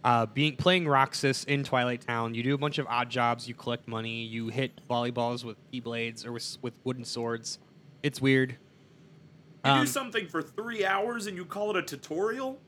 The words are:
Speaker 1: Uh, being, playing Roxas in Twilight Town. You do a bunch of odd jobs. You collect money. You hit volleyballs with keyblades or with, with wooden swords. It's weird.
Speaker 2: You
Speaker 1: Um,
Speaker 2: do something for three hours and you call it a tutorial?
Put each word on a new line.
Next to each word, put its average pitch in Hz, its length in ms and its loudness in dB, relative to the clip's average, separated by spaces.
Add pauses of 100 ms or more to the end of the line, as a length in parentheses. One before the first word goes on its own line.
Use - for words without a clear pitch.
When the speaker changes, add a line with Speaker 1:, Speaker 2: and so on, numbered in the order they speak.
Speaker 1:
Uh, 120 220 6
being, 139 300 0
playing 180 320 4
Roxas 135 560 4
in 143 200 0
Twilight 123 380 0
Town. 117 320 -2
You 117 80 -2
do 135 140 2
a - 20 -4
bunch 147 200 -2
of 139 100 -4
odd 120 220 0
jobs. 120 400 2
You 117 40 -10
collect - 340 -6
money. 113 360 -6
You 113 240 -6
hit 123 320 -4 (100)
volleyballs 120 540 0
with 110 140 -10 (140)
keyblades 117 540 -6
or 120 60 -8
with, - 300 -8
with 120 120 -6 (120)
wooden 127 180 -2
swords. 117 560 -4 (420)
It's 143 200 -2
weird. 131 300 6 (1120)
Speaker 2:
You 139 60 8
Speaker 1:
Um, 135 100 8
Speaker 2:
do 294 100 4
something 226 360 -2
for 160 140 -2
three 220 440 -4
hours 208 420 0
and 190 80 -6
you 180 80 -8
call 208 280 -4
it 196 40 -2
a 175 80 2
tutorial? 226 840 -4